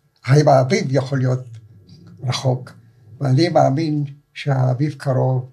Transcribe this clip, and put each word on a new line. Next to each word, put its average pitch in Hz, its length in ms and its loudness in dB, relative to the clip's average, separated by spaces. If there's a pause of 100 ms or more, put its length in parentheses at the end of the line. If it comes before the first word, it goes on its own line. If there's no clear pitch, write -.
(260)
האם 143 220 4
האביב 143 420 2
יכול 131 280 -2
להיות 127 280 -2 (800)
רחוק?" 127 500 -4 (480)
ואני 139 280 2
מאמין 151 540 0 (300)
שהאביב 127 640 -2
קרוב, 131 560 -2